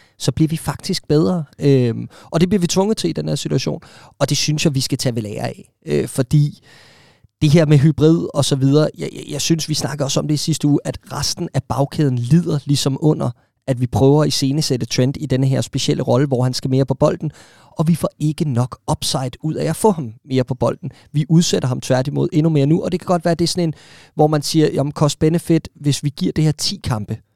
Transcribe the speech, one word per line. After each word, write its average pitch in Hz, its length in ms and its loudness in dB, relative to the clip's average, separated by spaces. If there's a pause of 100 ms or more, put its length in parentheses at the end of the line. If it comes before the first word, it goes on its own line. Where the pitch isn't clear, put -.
(180)
så - 140 -2
bliver 156 160 2
vi 160 100 -4
faktisk - 500 -8
bedre. 165 360 2 (160)
Øhm, 123 480 2 (240)
og 165 100 0
det 185 80 4
bliver 208 120 2
vi 175 60 2
tvunget 202 300 0
til 170 120 -2
i 156 40 -4
den 151 140 -6
her 156 80 -2
situation. 147 460 -4 (380)
Og 139 100 0
det 143 80 0
synes 151 280 -2
jeg, 147 100 0
vi 135 60 0
skal 135 160 -2
tage 120 180 -4
ved 113 60 -4
lære 107 260 -8
af. 123 220 -14 (160)
Øh, 147 220 -2
fordi 147 520 0 (800)
det 151 80 2
her 160 160 6
med 147 120 6
hybrid 156 560 4
og 143 120 0
så 147 100 0
videre, 139 420 2
jeg, 143 160 -8
jeg, - 160 -12
jeg 139 120 -8
synes, 160 280 0
vi 151 40 -4
snakker 147 320 -4
også 139 140 -2
om 143 80 -2
det 151 80 0
i - 20 2
sidste 151 300 -2
uge, 143 180 4
at 143 120 -6 (140)
resten - 420 -6
af - 100 -2
bagkæden 135 540 0
lider 151 480 2
ligesom 139 360 0
under, 151 280 0 (380)
at 123 140 -2
vi 123 60 0
prøver 139 360 4
at 143 40 2
iscenesætte 139 580 -2
Trent 131 340 -2
i 147 60 -8
denne 135 220 0
her 127 140 0
specielle - 420 -4
rolle, 123 240 2
hvor 127 160 -2
han 127 100 -2
skal - 180 -6
mere 135 140 2
på 131 80 -2
bolden, 156 380 0 (400)
og 156 160 -2
vi 170 80 4
får - 140 -2 (100)
ikke 156 300 -2
nok 123 300 -4 (120)
upside 131 380 -4 (140)
ud 156 100 -2
af 147 160 -4
at 165 60 -4
få 220 160 2
ham 131 220 -6 (120)
mere 131 180 0
på 131 120 -6
bolden. - 360 -4 (220)
Vi 147 160 0
udsætter 165 380 2
ham 123 140 -4
tværtimod 135 520 -2
endnu 156 160 2
mere 147 160 2
nu, 160 180 2
og - 80 -4
det 175 80 -2
kan - 80 -12
godt 175 180 0
være, 170 100 2
det 170 100 -2
er - 20 0
sådan 175 220 -2
en, 143 40 -4 (420)
hvor 151 120 6
man 151 140 0
siger, 151 320 2
"Jamen, 147 200 -2
cost-benefit, 160 760 0 (120)
hvis 143 220 0
vi 147 140 -2
giver 180 140 -2
det 156 120 0
her 156 80 4
ti - 320 -6
kampe 107 340 -4 (180)